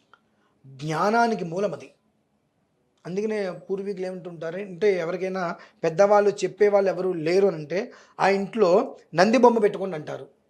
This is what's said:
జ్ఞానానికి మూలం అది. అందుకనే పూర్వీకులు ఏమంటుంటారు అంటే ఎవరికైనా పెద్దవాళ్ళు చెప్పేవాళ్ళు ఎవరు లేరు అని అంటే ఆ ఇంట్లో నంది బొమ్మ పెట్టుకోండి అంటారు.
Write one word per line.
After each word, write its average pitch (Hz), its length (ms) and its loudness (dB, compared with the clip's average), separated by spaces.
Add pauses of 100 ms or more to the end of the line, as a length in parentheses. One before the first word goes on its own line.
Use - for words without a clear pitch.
(680)
జ్ఞానానికి 180 800 -2
మూలం 175 280 -6
అది. - 180 -16 (1120)
అందుకనే 202 460 -6
పూర్వీకులు 190 540 -8
ఏమంటుంటారు 175 520 -12
అంటే 190 420 -2
ఎవరికైనా 180 560 -6 (280)
పెద్దవాళ్ళు 202 460 4
చెప్పేవాళ్ళు 196 600 2
ఎవరు 185 180 -2
లేరు 180 380 2
అని 175 80 0
అంటే 160 360 -8 (280)
ఆ 180 80 2
ఇంట్లో 196 680 2 (200)
నంది 214 220 6
బొమ్మ 240 220 6
పెట్టుకోండి 190 360 -2
అంటారు. 135 320 -12 (220)